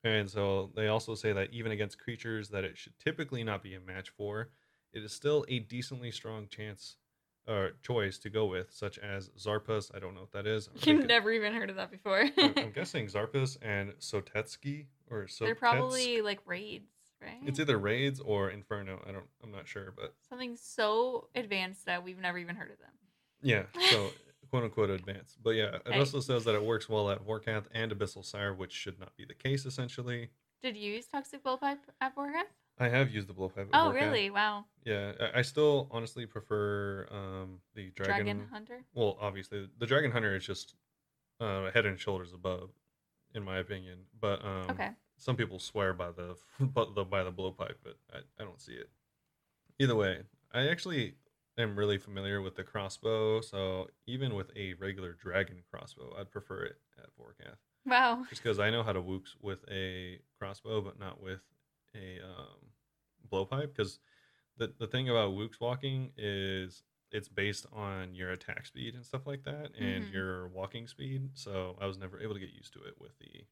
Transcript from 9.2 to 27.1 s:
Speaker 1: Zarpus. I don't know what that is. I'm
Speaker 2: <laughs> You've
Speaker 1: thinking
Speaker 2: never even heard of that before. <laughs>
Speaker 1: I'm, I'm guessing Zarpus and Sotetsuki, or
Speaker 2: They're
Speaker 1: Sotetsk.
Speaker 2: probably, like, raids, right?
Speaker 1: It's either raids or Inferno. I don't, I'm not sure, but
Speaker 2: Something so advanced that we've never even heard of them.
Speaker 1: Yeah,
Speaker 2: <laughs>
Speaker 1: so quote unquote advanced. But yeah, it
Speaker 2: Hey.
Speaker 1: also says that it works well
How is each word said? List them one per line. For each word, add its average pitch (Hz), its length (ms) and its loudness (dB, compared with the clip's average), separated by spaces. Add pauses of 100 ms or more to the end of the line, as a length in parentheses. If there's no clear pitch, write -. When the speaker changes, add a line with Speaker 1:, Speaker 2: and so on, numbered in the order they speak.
Speaker 1:
Zarpus. 104 560 -2
I 98 60 -8
don't 95 140 -10
know 92 80 -14
what - 100 -18
that 101 140 -4
is. 107 200 0
I'm - 60 -20
Speaker 2:
<laughs> - 40 -18
You've - 60 -6
Speaker 1:
thinking 302 260 8
Speaker 2:
never 220 220 8
even 214 220 2
heard 214 180 -2
of 190 60 -8
that 190 140 -6
before. 196 300 2 (120)
<laughs> - 60 4
Speaker 1:
I'm, 285 180 8
I'm 113 160 0
guessing 139 340 -2
Zarpus 110 560 2
and 101 380 0
Sotetsuki, 139 840 -4 (240)
or 104 160 -4 (120)
Speaker 2:
They're 113 160 2
Speaker 1:
Sotetsk. 226 40 -6
Speaker 2:
probably, 254 640 4
like, 196 240 0
raids, 208 440 -8 (300)
right? - 240 -14
Speaker 1:
It's 135 160 -2
either 143 180 4
raids 127 420 2
or 98 300 2
Inferno. 98 560 -6
I 98 60 -10
don't, 98 140 -10 (160)
I'm 110 100 -14
not 98 160 -12
sure, 95 260 -10
but - 200 -8 (140)
Speaker 2:
Something 247 280 -8
so 233 760 2
advanced 196 520 -2
that 175 180 0
we've 185 140 -10
never 180 200 -2
even 175 180 -6
heard - 140 -10
of - 80 -18
them. - 140 -20 (500)
Speaker 1:
Yeah, 107 300 6
Speaker 2:
<laughs> - 180 6
Speaker 1:
so 104 200 6 (400)
quote 123 140 2
unquote 104 260 4
advanced. 98 520 -4
But 113 80 6
yeah, 107 260 4
it - 60 -6 (100)
Speaker 2:
Hey. - 60 6
Speaker 1:
also 139 220 4
says 120 240 2
that 110 100 6
it 104 80 4
works 110 260 2
well 104 220 4